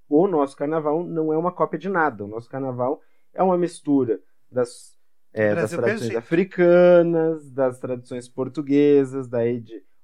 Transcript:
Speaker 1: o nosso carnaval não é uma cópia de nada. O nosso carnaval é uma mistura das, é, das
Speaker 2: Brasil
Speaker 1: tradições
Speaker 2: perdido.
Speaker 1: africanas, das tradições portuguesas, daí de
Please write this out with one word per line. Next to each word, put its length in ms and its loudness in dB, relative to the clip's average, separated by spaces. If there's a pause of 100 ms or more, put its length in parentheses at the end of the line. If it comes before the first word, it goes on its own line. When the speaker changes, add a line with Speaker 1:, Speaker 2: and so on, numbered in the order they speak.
Speaker 1:
o 180 4
nosso 300 -2
carnaval 480 -4
não 260 -4
é 60 0
uma 160 -2
cópia 260 -4
de 120 -8
nada. 340 -2
O 40 -12
nosso 200 -12
carnaval 540 -6 (320)
é 80 -2
uma 160 2
mistura 640 -2 (300)
das, 460 -8 (380)
é, 200 0
das 200 -4
Speaker 2:
Brasil 80 -6
Speaker 1:
tradições 180 -2 (120)
Speaker 2:
perdido. 60 -2
Speaker 1:
africanas, 1300 2
das 280 -2
tradições 500 -12
portuguesas, 1000 0
daí 320 -2
de 220 -18 (220)